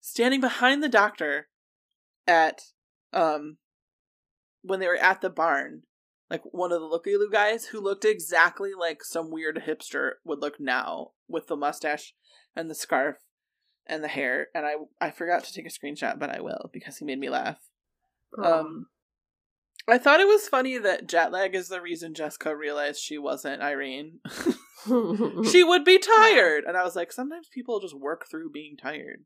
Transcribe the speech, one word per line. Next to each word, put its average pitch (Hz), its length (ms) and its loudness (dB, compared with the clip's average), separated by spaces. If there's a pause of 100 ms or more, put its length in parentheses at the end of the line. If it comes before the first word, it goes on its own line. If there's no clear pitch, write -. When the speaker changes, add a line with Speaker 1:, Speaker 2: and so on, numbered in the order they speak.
Speaker 1:
standing 254 400 0
behind 262 420 0
the 302 60 -2
doctor 202 600 0 (760)
at, 165 340 4 (520)
um, 156 460 0 (1040)
when 190 180 -4
they 185 80 -2
were 175 80 2
at 190 260 2
the 185 80 -2
barn, 151 520 -2 (460)
like, 160 220 -6
one 180 220 -2
of 170 80 0
the 160 60 -10
looky-loo 202 440 0
guys 214 360 2
who 220 140 -12
looked 196 240 -4
exactly 175 760 2
like 165 260 -4
some 160 260 -6
weird 160 360 -6
hipster 139 460 -4 (120)
would 147 160 -6
look 147 200 -6
now 131 520 -4 (160)
with 160 180 -8
the 156 100 -6
mustache 147 580 -4 (400)
and 165 140 -8
the 156 60 -12
scarf 147 420 -2 (720)
and 156 180 -6
the 147 40 -6
hair. 139 460 -4
And 151 120 -4
I, 151 80 -4 (260)
I 165 100 -4
forgot 175 340 -2
to - 80 -16
take 165 140 -14
a 170 40 -16
screenshot, 143 480 -8
but 147 120 -6
I - 100 -8
will - 320 -10
because 135 260 -16
he 147 80 -14
made 135 140 -6
me 135 100 -6
laugh. 131 300 -4 (800)
Speaker 2:
Aw. 170 220 2
Speaker 1:
Um, 160 260 -12 (1000)
I 233 100 6
thought 285 240 6
it 392 60 6
was 415 220 6
funny 254 280 0
that 202 320 0
jet 165 240 2
lag 185 220 -2
is 185 140 -6
the 185 120 -8
reason 170 320 -10
Jessica 151 420 -6
realized 147 460 -4
she - 180 -10
wasn't 139 440 -6
Irene. 143 640 -8
<laughs> - 60 -14 (560)
Speaker 2:
<laughs> 233 80 2 (560)
Speaker 1:
She 359 140 10
would 339 200 4
be 370 160 8
Speaker 3:
Yeah. 427 160 4
Speaker 1:
tired. 247 500 6
And 175 100 -2
I 180 80 2
was 185 100 -4
like, 175 180 -4
"Sometimes 311 400 -10
people 233 280 -6
just 156 180 -14
work 147 320 -8
through 160 220 -10
being 147 240 -16
tired." - 500 -12